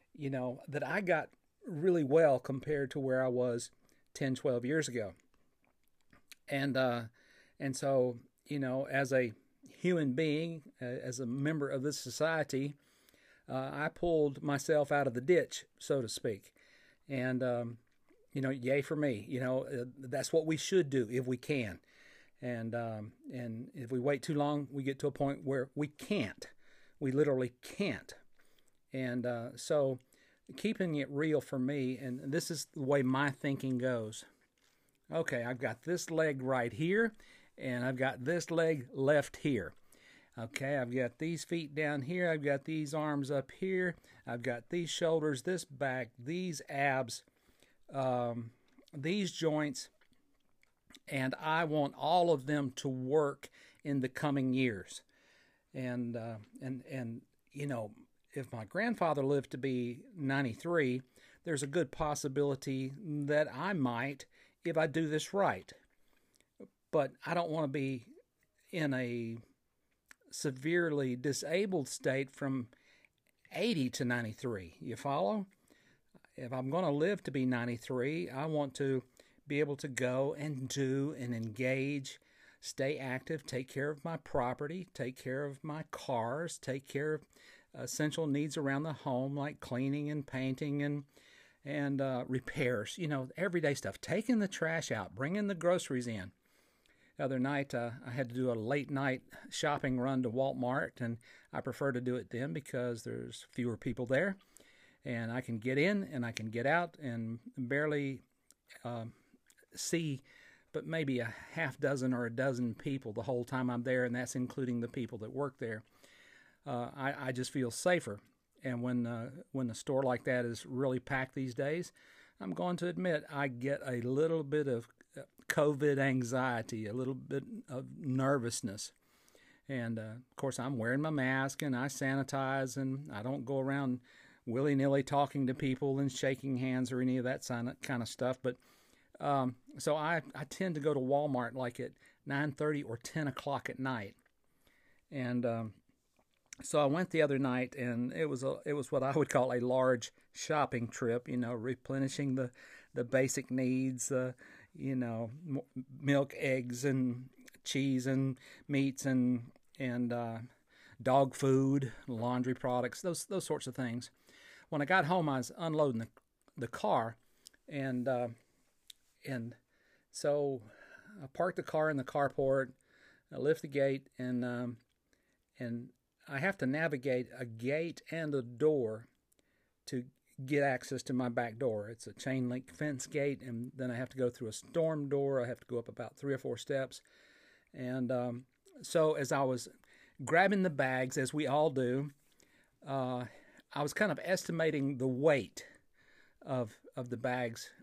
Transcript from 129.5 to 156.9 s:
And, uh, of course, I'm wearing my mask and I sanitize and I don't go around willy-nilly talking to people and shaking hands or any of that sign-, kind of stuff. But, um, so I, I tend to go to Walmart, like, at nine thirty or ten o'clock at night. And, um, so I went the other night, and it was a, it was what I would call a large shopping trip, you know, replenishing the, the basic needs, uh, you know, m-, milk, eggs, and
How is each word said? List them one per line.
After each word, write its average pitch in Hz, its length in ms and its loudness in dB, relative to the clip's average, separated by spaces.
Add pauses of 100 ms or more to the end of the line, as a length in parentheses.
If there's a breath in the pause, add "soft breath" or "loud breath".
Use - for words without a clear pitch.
And, 117 320 -4
uh, 110 140 -8 (160)
of - 60 -20
course, 131 240 -2
I'm 131 180 -2
wearing 120 240 2
my 156 80 0
mask 135 520 0
and 139 140 0
I 127 120 0
sanitize 135 920 -2
and 135 340 -4
I 104 120 -8
don't 131 220 -4
go 135 140 -2
around 135 400 0 (460 loud breath)
willy-nilly 139 580 4
talking 139 440 2
to 131 60 0
people 135 460 0
and 139 120 2
shaking 135 460 0
hands 127 340 0
or 127 100 0
any 131 160 2
of 123 60 0
that 127 200 -4
sign-, 120 380 -4
kind 123 200 -2
of 110 80 -4
stuff. 127 320 -2
But, 123 160 -2 (640 soft breath)
um, 135 360 2 (220)
so 147 180 0
I, 156 260 0 (140)
I 151 100 -8
tend 180 300 -4
to 151 60 -4
go 151 120 4
to 143 60 2
Walmart, 131 540 2
like, 127 260 -4
at 123 120 -6 (340 soft breath)
nine 143 260 0
thirty 151 320 0
or 117 140 -6
ten - 300 -4
o'clock 139 420 -4
at - 100 -8
night. 120 360 -4 (960 soft breath)
And, 123 340 -2
um, 113 280 -2 (920)
so - 160 2
I 147 60 8
went 165 240 2
the 160 120 4
other 143 180 4
night, 127 360 0
and 123 380 -2
it 160 140 0
was 131 160 -4
a, 135 220 0
it 151 80 0
was 143 180 -4
what 135 120 2
I 135 80 2
would 143 180 4
call 127 240 4
a 123 60 2
large 127 520 4 (200 soft breath)
shopping 131 560 0
trip, 117 400 -2
you 127 100 -2
know, 120 160 -2
replenishing 135 800 -2
the, 127 160 0 (420 loud breath)
the 120 100 0
basic 131 460 2
needs, 131 640 0
uh, 127 220 0 (420 loud breath)
you 139 200 -2
know, 117 360 -2 (180)
m-, 135 120 -2 (380)
milk, 139 380 4
eggs, 127 480 0
and 127 440 2 (340)